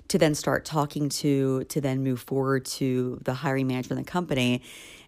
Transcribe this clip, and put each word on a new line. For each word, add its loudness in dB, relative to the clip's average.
to 2
then 4
start 0
talking 0
to, 2
to -4
then 0
move 0
forward 0
to -2
the 0
hiring 0
manager -2
in -2
the -6
company. 0